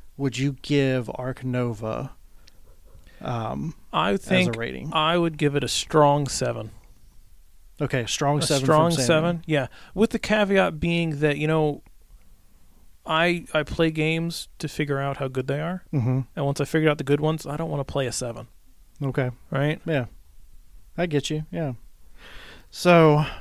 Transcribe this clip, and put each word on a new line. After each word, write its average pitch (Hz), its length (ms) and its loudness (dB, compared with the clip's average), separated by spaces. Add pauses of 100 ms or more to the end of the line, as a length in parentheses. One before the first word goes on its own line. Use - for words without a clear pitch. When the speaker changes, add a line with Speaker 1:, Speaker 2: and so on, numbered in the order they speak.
(160)
Speaker 1:
would 131 220 -4
you 139 140 0 (100)
give 135 520 0
Ark 127 300 -8
Nova, 120 680 -4 (1080)
um, 127 540 -6 (180)
Speaker 2:
I 170 200 0
Speaker 1:
as 196 120 0
a - 20 -14
Speaker 2:
think 180 300 2
Speaker 1:
rating? 127 380 -8
Speaker 2:
I 160 240 2
would 165 180 0
give 143 200 2
it 143 80 0
a - 40 -6
strong 147 580 4
seven. 117 440 -4 (1120)
Speaker 1:
Okay, 131 200 -2
a 110 60 -6
strong 147 300 0
Speaker 2:
A 139 40 0
Speaker 1:
seven 139 220 0
Speaker 2:
strong 160 280 6
Speaker 1:
from 156 100 0
Samuel. - 40 2
Speaker 2:
seven, 165 400 2
yeah. 143 200 0 (260)
With 214 180 2
the 233 80 -2
caveat 190 640 2
being 165 400 0
that, 147 160 2
you 151 120 -2
know, 156 340 0 (1200)
I, 170 460 0
I 151 120 2
play 165 260 2
games 160 580 -2 (100)
to 151 100 -6
figure 143 300 -2
out 139 200 -4
how 135 100 -4
good 131 180 -4
they 143 140 -4
are. 175 220 -6 (100)
Speaker 1:
Mm-hmm. 127 280 0 (160)
Speaker 2:
And 143 100 -2
once 139 140 -2
I 143 40 2
figured 156 260 2
out 147 80 -2
the 143 60 -6
good 143 160 2
ones, 156 260 -2
I 147 100 -8
don't 165 140 -6
wanna 143 140 -4
play 139 220 -2
a 113 60 -4
seven. 117 340 -8 (560)
Speaker 1:
Okay. 131 280 -2 (200)
Speaker 2:
Right? 147 340 0
Speaker 1:
Yeah. 143 220 -2 (920)
I 175 100 -2
get 147 220 -2
you, 156 220 -4
yeah. 160 220 -4 (1000)
So, 160 540 8 (160)